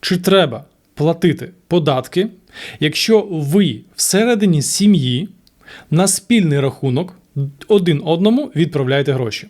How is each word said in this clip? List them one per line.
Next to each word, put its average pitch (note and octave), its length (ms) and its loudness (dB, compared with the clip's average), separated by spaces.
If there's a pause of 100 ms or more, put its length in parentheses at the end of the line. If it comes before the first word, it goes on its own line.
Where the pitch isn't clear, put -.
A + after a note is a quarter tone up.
Чи - 160 -2
треба F3 480 0 (300)
платити E3 560 -2 (180)
податки, D#3 580 -2 (540)
якщо G3+ 500 0
ви D#3 500 0 (160)
всередині G3+ 640 2
сім'ї D#3+ 680 0 (640)
на F3+ 180 2
спільний F3+ 520 0
рахунок C3+ 540 -2 (540)
один F3 360 2
одному G#3 520 0
відправляєте C#3 560 0
гроші? B2+ 380 -4